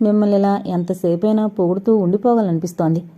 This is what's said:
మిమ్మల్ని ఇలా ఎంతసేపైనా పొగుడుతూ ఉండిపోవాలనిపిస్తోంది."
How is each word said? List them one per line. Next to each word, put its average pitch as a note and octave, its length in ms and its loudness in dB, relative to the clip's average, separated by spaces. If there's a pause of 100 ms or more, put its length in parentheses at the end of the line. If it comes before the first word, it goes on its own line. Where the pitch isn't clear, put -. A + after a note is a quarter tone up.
మిమ్మల్ని G#3 360 2
ఇలా G3+ 300 0
ఎంతసేపైనా F3+ 800 -2
పొగుడుతూ G3 500 0
ఉండిపోవాలనిపిస్తోంది." F3+ 1080 0 (140)